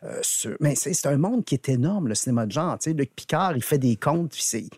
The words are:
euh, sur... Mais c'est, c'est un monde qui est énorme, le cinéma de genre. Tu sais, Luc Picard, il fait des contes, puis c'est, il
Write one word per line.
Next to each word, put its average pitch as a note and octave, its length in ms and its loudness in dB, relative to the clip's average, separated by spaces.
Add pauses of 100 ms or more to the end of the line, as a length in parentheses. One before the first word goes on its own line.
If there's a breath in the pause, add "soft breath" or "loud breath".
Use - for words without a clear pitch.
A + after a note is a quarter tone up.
euh, - 180 -8
sur... - 380 -2
Mais C#3+ 160 2
c'est, - 180 -2
c'est - 140 0
un C#3 100 4
monde G#3+ 260 2
qui - 120 0
est - 140 -2
énorme, D3+ 380 2
le G#2+ 80 0
cinéma A#2 300 2
de G#2 60 -4
genre. D3+ 280 -2
Tu D#3 120 -2
sais, E3 40 0
Luc C#3 200 -2
Picard, F3 400 0
il A#2+ 80 0
fait D3+ 140 2
des B2+ 200 4
contes, E3 340 0
puis - 120 -6
c'est, - 180 -2
il - 160 -14